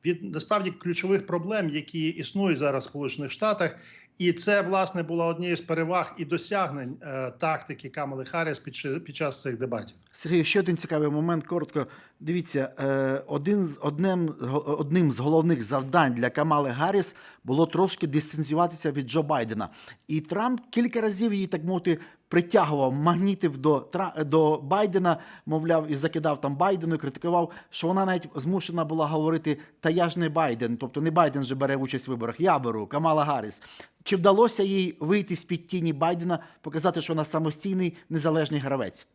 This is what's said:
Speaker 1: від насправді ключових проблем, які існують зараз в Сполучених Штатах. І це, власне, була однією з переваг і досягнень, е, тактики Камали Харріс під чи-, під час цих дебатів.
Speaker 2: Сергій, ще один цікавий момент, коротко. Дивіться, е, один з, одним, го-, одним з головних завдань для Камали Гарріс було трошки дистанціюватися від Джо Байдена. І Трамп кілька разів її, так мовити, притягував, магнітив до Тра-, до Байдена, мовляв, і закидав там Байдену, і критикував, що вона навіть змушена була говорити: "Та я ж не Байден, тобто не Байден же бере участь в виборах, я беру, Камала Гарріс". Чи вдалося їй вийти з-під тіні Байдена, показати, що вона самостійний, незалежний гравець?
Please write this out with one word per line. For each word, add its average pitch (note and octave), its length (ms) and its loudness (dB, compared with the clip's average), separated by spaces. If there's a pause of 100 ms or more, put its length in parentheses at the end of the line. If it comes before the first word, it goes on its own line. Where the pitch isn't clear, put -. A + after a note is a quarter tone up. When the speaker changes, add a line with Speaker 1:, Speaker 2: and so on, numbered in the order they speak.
Speaker 1:
від E3+ 180 -2
насправді F#3 480 -2
ключових F#3+ 560 -2
проблем, F3+ 440 -2
які D#3 380 -4
існують E3+ 500 -2
зараз C3+ 280 0
в - 20 -16
Сполучених C#3+ 420 -6
Штатах. G#3 460 -2 (420)
І F3 140 4
це, G3+ 300 2
власне, F#3 400 0
була E3+ 240 0
однією E3+ 300 -2
з E3+ 40 -6
переваг E3 580 -2
і E3 60 -6
досягнень, D3 800 -4
е, C3 360 -6
тактики D3+ 500 -4
Камали C#3 360 -8
Харріс D#3+ 340 -4
під C#3+ 160 -14
чи-, C#3+ 260 -4
під C#3+ 160 -16
час C#3+ 260 -4
цих A#2+ 160 -6
дебатів. A#2 380 -6 (160)
Speaker 2:
Сергій, E3 320 0
ще G3+ 160 2
один E3+ 160 0
цікавий D3+ 320 0
момент, D#3 360 0
коротко. D#3 420 -4 (340)
Дивіться, D3+ 580 -2
е, C3+ 480 0
один E3+ 400 0
з, - 160 -8
одним, E3 580 0
го-, C#3+ 380 -2
одним D#3 320 4
з G#2+ 80 -4
головних D#3 440 4
завдань C3+ 520 2
для B2 160 0
Камали D3 400 2
Гарріс E3+ 460 0 (280)
було C#3+ 220 2
трошки F3+ 400 0
дистанціюватися D3+ 840 0
від C3+ 180 -4
Джо D#3 120 2
Байдена. A2+ 460 0 (400)
І D#3 120 0
Трамп A3 400 -2 (100)
кілька A#3 300 0
разів G#3+ 340 0
її, G3 120 0
так D#3+ 180 -4
мовити, F3 340 0 (300)
притягував, D3+ 680 4
магнітив F3 640 2
до C#3 240 4
Тра-, F3 440 -4
до D3+ 320 4
Байдена, F3+ 640 2 (280)
мовляв, D#3 440 2
і C#3+ 60 0
закидав D3+ 440 0
там C#3 160 -2
Байдену, E3 380 2
і D#3 40 -2
критикував, E3+ 520 0 (200)
що - 160 -6
вона F#3+ 180 2
навіть E3+ 320 -2
змушена E3+ 480 -2
була D#3 220 0
говорити: D#3 520 0 (220)
"Та D#3+ 100 2
я E3+ 180 4
ж E3 100 -4
не E3 100 2
Байден, B2 480 0
тобто C3 240 -6
не D#3+ 100 2
Байден D3 340 4
же B2+ 100 -4
бере C3+ 220 0
участь C3 320 -4
в - 20 -8
виборах, A#2+ 300 -4
я E3+ 180 4
беру, A2+ 280 -2
Камала D3+ 380 2
Гарріс". A#2+ 380 -4 (420)
Чи G3+ 120 2
вдалося G3+ 460 6
їй F#3+ 380 0
вийти F3+ 360 2
з-під E3+ 300 -6
тіні E3+ 260 0
Байдена, E3+ 460 0 (220)
показати, D#3+ 400 0
що E3 120 -4
вона D#3 120 0
самостійний, E3 720 -2 (140)
незалежний D#3 500 2
гравець? C3 540 -4